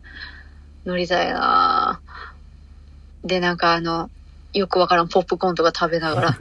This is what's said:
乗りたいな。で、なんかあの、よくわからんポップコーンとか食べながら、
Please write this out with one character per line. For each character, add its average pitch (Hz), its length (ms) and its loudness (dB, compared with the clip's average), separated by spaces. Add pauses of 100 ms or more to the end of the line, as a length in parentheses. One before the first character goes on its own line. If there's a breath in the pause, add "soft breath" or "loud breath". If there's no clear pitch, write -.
(880 loud breath)
乗 180 100 -4
り 180 120 -2
た 175 200 0
い - 40 -4
な。 - 680 2 (1200 loud breath)
で、 180 160 -2
な 175 140 0
ん - 20 -4
か 170 180 2
あ 170 60 0
の、 165 280 -4 (440)
よ 190 160 0
く - 100 0
わ 175 80 6
か 180 100 2
ら 170 60 4
ん 165 60 -4
ポ 190 120 2
ッ 175 40 2
プ 185 120 -4
コ 185 120 0
ー 175 40 2
ン - 40 -4
と 165 80 2
か 165 100 4
食 165 180 0
べ 170 60 0
な 160 160 -2
が 139 60 0
ら、 160 200 2